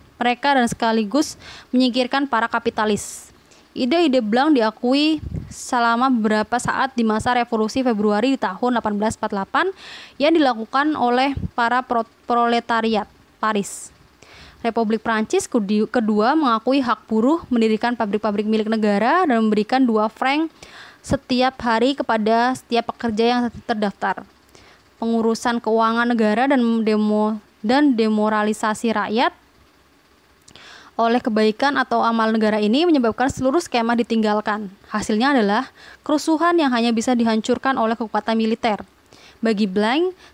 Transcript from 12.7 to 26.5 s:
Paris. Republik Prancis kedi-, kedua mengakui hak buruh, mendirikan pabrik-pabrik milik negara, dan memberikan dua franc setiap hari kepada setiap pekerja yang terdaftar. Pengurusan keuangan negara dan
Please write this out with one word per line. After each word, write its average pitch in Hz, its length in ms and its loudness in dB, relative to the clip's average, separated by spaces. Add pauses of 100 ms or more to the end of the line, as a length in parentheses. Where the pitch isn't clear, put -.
Paris. - 560 -4 (720)
Republik 226 400 -2
Prancis 226 400 -2
kedi-, 214 400 0
kedua 220 480 0
mengakui 269 480 0
hak 240 240 -2
buruh, 247 480 0
mendirikan 226 400 0
pabrik-pabrik 214 560 -2
milik 220 240 0
negara, 220 560 2
dan 226 160 2
memberikan 214 400 2
dua 220 240 2
franc 285 400 -2 (560)
setiap 262 560 -2
hari 233 320 2
kepada 233 640 0
setiap 233 400 -4
pekerja 226 320 -2
yang 247 140 2 (260)
terdaftar. 202 560 -4 (720)
Pengurusan 226 640 -2
keuangan 226 480 0
negara 226 400 2
dan 269 160 2 (160)